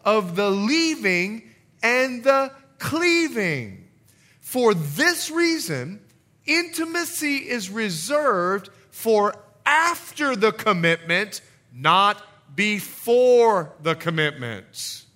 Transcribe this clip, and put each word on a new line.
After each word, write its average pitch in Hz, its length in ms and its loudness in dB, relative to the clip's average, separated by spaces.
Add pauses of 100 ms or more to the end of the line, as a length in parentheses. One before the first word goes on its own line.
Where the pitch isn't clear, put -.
of 190 300 0
the 202 140 2
leaving 214 920 0 (400)
and 247 400 0
the 269 300 2 (260)
cleaving. 233 1080 -2 (520)
For 240 340 2
this 190 560 -2
reason, 254 680 -4 (460)
intimacy 330 1040 -4
is 220 200 -6
reserved 202 1000 -2 (200)
for 208 460 2 (320)
after 302 680 0
the 208 160 2
commitment, 175 920 0 (300)
not 175 540 4 (300)
before 220 1300 2
the 160 100 0
commitment. 143 1120 -4 (100)